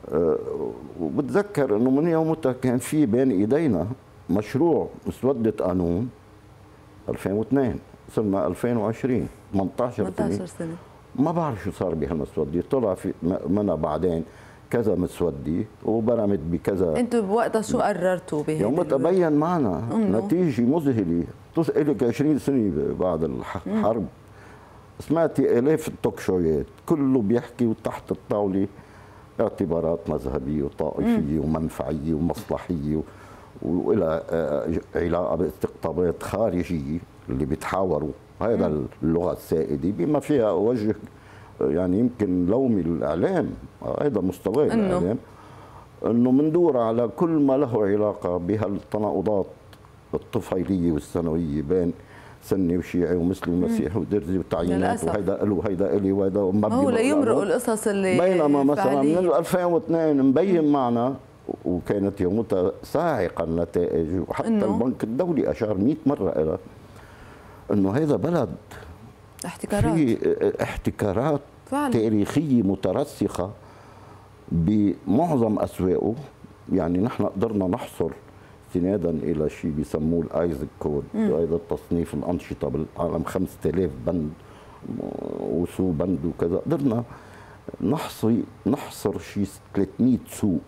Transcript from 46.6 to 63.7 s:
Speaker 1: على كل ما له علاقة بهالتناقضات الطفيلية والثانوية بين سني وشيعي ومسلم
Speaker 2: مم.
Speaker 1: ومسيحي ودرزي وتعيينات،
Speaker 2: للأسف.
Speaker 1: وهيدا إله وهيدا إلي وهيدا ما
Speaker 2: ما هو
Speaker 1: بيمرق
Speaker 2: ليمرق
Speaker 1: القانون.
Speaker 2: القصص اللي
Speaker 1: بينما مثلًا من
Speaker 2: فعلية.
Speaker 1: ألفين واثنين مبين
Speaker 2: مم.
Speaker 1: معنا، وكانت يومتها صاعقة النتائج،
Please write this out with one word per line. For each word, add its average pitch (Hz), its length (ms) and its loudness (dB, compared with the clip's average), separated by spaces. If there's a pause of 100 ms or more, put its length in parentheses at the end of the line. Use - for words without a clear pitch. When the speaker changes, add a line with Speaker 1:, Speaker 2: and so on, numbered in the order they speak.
Speaker 1:
على 113 400 2
كل 175 120 2
ما 143 280 4
له 117 280 2
علاقة 95 520 2
بهالتناقضات 98 1080 0 (680)
الطفيلية 92 800 -2
والثانوية 80 720 -2
بين 78 320 2 (500)
سني 92 340 0
وشيعي 87 380 0
ومسلم 87 380 0
Speaker 2:
مم. 87 100 2
Speaker 1:
ومسيحي 95 360 -2
ودرزي 87 380 -2
وتعيينات، 87 420 -2
Speaker 2:
للأسف. - 280 -2
Speaker 1:
وهيدا 95 360 -2
إله 104 100 2
وهيدا 87 440 0
إلي 95 140 2
وهيدا 98 300 2
ما 95 100 2
Speaker 2:
ما 107 240 2
هو 277 100 2
Speaker 1:
بيمرق 226 160 2
Speaker 2:
ليمرق 269 300 2
Speaker 1:
القانون. 202 160 2
Speaker 2:
القصص 233 400 0
اللي 190 320 2
Speaker 1:
بينما 156 440 4
مثلًا 143 220 2
من 143 300 2
Speaker 2:
فعلية. 170 240 4
Speaker 1:
ألفين 175 240 0
واثنين 160 600 2
مبين 160 420 4
Speaker 2:
مم. 143 60 4
Speaker 1:
معنا، 127 440 2 (500)
وكانت 98 560 0
يومتها 95 500 2 (120)
صاعقة 127 600 0
النتائج، 82 840 0